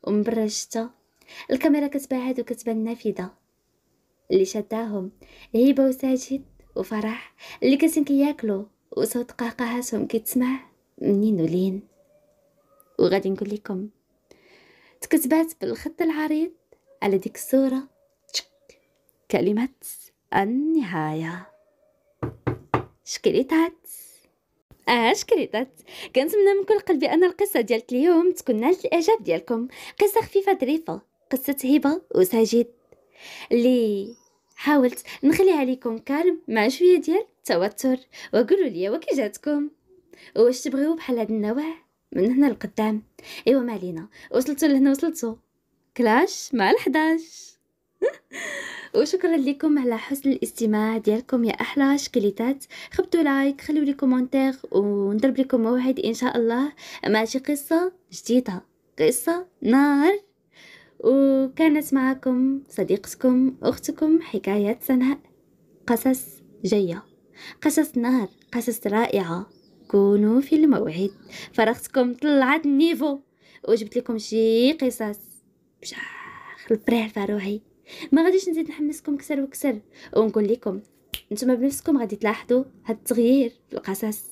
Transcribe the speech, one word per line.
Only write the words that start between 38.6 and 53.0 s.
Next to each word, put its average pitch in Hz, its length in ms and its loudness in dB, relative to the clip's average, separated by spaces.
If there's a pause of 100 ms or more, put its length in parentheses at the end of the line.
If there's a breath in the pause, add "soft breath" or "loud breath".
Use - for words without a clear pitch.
لي 180 200 -4
واش 285 160 -4 (100)
جاتكم، 285 540 -4 (680 loud breath)
واش 247 240 4
تبغيو 285 340 -2
بحال 254 240 -4
هاد 214 120 -4
النوع 220 320 -2 (480)
من 196 200 0
هنا 269 140 4
لقدام؟ 214 580 -2 (440 loud breath)
ايوا 262 140 4
ما 240 120 -6
علينا، 180 340 -10 (240 loud breath)
وصلتوا 277 360 0
لهنا، 277 240 4
وصلتوا 277 440 -4 (600)
كلاش 240 560 2
مع 208 180 2
الحداش. 320 800 -2 (500)
<laughs> - 920 -8
وشكرا 330 420 2
لكم 285 420 0
على 240 180 0
حسن 277 340 -2
الاستماع 220 640 -2
ديالكم 226 460 0
يا 226 80 2
احلى 277 460 0
شكليتات. 233 680 -2 (260 loud breath)
خبطوا 359 300 0